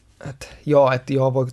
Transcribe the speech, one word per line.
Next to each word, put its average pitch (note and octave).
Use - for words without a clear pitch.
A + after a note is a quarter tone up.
et -
joo, C#3+
et B2+
joo, C3
voi B2+